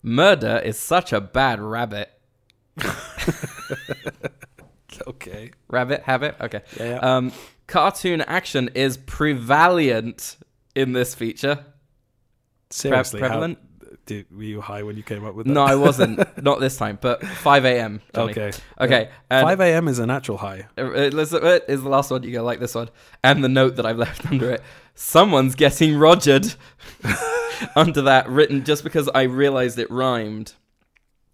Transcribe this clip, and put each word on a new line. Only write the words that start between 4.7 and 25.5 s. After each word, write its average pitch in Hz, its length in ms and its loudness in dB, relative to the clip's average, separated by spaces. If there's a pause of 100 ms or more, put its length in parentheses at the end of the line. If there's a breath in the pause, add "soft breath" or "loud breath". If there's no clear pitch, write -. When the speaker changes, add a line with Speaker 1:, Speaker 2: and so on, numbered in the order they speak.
Speaker 2:
Okay. 107 440 -16 (180)
Speaker 1:
Rabbit, 127 340 -2
habit? 135 360 -2
Okay. 110 220 -8 (160)
Speaker 2:
Yeah, 113 80 -6
yeah. 120 120 -6 (200)
Speaker 1:
Um, 127 140 -2 (360 loud breath)
"Cartoon 175 540 0
action 139 540 -4
is 131 220 0
prevalent 139 1400 0 (380)
in 131 180 0
this 127 220 -2
feature." 139 500 -4 (1040)
Speaker 2:
Seriously, 131 500 -2
Speaker 1:
Pre-, 131 80 -2
Speaker 2:
how 113 80 -2
Speaker 1:
prevalent? 160 220 -4 (480)
Speaker 2:
Dude, 101 300 -12
were 107 80 -16
you 104 180 -10
high 104 220 -10
when 104 120 -10
you 107 80 -14
came 104 220 -10
up 104 80 -12
with 113 140 -6
that? 135 60 2
Speaker 1:
No, 147 100 4
I 135 120 6
wasn't. 139 440 2 (180)
Speaker 2:
<laughs> 139 60 -12
Speaker 1:
Not 139 160 2
this 135 180 -2
time, 107 240 -6
but 123 240 -4
five 139 400 2
A 123 140 2
M, 110 220 -8 (120)
Johnny. 113 180 -2
Speaker 2:
Okay. 107 200 -6 (280 soft breath)
Speaker 1:
Okay, 127 260 2
Speaker 2:
Yeah. - 40 -18 (220 loud breath)
Speaker 1:
and 131 160 4
Speaker 2:
Five 185 140 0
A 175 120 4
M 165 140 2
is 127 120 -2
an 117 120 -2
actual 131 260 -6
high. 98 300 -12 (100)
Speaker 1:
Uh, - 60 -8
uh, 139 280 0
listen, 156 320 -2
uh, 175 240 6
is 135 140 -4
the 135 80 -8
last 135 220 2
one. 127 120 -4
You 120 80 -10
go 120 120 -4
like 117 160 -4
this 120 160 -8
one. 113 140 -6 (340 soft breath)
And 135 200 6
the 127 60 2
note 131 280 2
that 113 100 -2
I've 113 100 -2
left - 280 -6
<laughs> 156 60 -4
under 131 200 -2
it. 117 100 -6 (340 loud breath)
Someone's 143 600 4